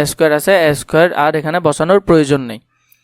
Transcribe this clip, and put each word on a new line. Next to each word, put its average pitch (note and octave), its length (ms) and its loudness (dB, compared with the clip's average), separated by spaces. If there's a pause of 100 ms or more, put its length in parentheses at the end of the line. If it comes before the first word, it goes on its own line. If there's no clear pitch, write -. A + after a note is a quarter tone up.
এ - 20 4 (100)
স্কয়ার D#3 260 0
আছে, F#3 140 0 (160)
এ - 20 2 (100)
স্কয়ার E3 280 0 (160)
আর D#3 160 0
এখানে D#3 260 -4
বসানোর E3 420 0
প্রয়োজন D3 320 2 (100)
নেই, A2 100 -14 (440)